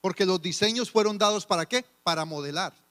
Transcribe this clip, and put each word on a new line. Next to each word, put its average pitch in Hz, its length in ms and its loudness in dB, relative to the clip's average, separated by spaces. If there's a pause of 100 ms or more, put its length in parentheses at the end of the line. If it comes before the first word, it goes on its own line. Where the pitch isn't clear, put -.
Porque 190 240 0
los 185 160 0
diseños 214 480 -2
fueron 214 260 2
dados 208 300 2
¿para 170 200 0
qué? 247 200 -2 (160)
Para 160 240 0
modelar. 151 500 -6 (140)